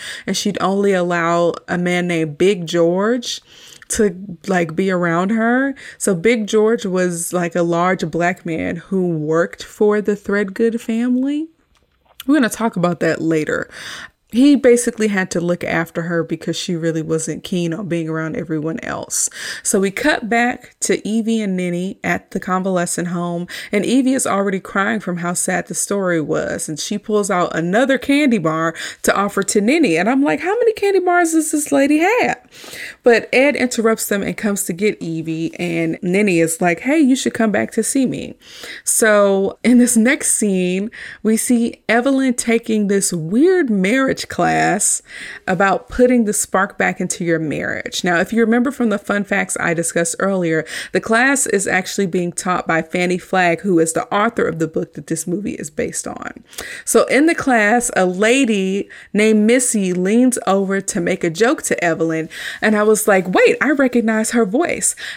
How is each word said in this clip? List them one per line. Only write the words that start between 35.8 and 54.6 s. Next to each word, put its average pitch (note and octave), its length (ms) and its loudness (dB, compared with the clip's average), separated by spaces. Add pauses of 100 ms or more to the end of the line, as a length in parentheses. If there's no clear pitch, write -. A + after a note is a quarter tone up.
Ninny F3+ 380 2
is D#3+ 200 0
like, E3+ 200 2
"Hey, D4 180 0
you C4+ 180 4
should A#3+ 160 -2
come A3+ 180 0
back G#3+ 200 0
to A3 120 -2
see C4+ 220 0
me." - 320 -6 (480)
So G3+ 800 2
in A#3+ 140 6
this A#3+ 180 4
next B3+ 360 2
scene, F#3+ 580 0 (320)
we A3 160 2
see A#3 500 0
Evelyn C4 460 2
taking A3+ 540 0
this G3 220 0
weird A#3+ 600 2
marriage A3 480 2 (100)
class E3 720 0 (460)
about F#3+ 420 0
putting B3 360 4
the G#3 80 0
spark - 440 -2
back F#3 240 -2
into F3+ 240 -4
your E3 140 2
marriage. D3+ 640 -6
Now, F3 160 0
if F#3 140 -2
you A3 80 2
remember A#3 320 4
from B3 160 0
the G#3 100 0
fun G3+ 240 -2
facts F#3+ 380 -4
I E3 140 0
discussed E3+ 440 -2
earlier, F3 460 0 (260)
the F#3+ 100 -2
class B3+ 460 2
is - 220 0
actually F#3+ 400 -2
being F3 240 -2
taught - 340 -4
by D#3+ 160 0
Fannie F3+ 360 -2
Flagg, F3 420 0
who F#3+ 180 2
is E3 140 2
the - 200 -4
author G#3 320 0
of D#3+ 140 -2
the D#3+ 80 0